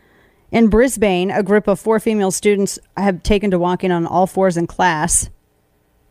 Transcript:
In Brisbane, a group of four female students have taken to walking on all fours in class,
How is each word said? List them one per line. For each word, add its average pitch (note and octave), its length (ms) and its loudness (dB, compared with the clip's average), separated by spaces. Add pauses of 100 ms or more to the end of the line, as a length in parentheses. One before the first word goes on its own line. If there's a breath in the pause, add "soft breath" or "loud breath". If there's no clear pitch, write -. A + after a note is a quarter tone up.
(520 soft breath)
In A#3 160 4
Brisbane, G3+ 640 2
a G3 120 0
group G3+ 240 0
of F#3+ 120 0
four A3 200 0
female G#3 320 0
students G3+ 480 -2 (180)
have F#3+ 260 -2
taken G#3 280 0
to F3+ 80 0
walking F3+ 320 -2
on E3+ 140 -2
all F3+ 220 0
fours F#3+ 300 0
in E3+ 100 -2
class, E3+ 600 -2 (800)